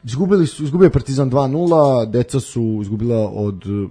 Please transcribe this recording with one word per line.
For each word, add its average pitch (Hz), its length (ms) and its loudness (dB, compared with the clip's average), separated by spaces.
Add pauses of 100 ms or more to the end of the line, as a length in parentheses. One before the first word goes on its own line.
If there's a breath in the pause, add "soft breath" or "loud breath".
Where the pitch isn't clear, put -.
izgubili 175 420 2
su, - 180 -6
izgubio 170 220 4
je 151 60 6
Partizan 135 380 0
dva 135 180 2
nula, 147 560 2
deca 120 360 -2
su 110 400 -4
izgubila 107 500 -2
od 104 320 -6 (280)